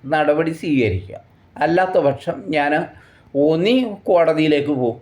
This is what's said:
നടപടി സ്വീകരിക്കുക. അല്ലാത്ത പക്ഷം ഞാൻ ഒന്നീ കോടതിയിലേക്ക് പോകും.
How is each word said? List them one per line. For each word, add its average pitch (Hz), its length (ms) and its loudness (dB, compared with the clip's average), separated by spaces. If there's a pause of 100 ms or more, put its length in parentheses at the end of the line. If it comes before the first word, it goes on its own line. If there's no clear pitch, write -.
നടപടി 151 460 0
സ്വീകരിക്കുക. 123 680 -2 (360)
അല്ലാത്ത 180 420 0
പക്ഷം 143 400 -2 (100)
ഞാൻ 147 260 0 (600)
ഒന്നീ 160 420 2 (340)
കോടതിയിലേക്ക് 151 720 2
പോകും. 120 200 -4